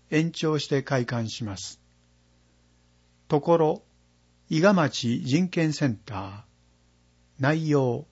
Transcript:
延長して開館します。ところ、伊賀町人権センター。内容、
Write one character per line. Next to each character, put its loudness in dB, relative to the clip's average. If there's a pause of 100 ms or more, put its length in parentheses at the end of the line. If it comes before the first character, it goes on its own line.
(120)
延 2
長 -2
し -6
て 0
開 0
館 -4
し -10
ま -8
す。 -14 (1500)
と 2
こ 4
ろ、 0 (640)
伊 0
賀 6
町 0
人 2
権 0
セ 0
ン 0
タ -14
ー。 -12 (960)
内 0
容、 0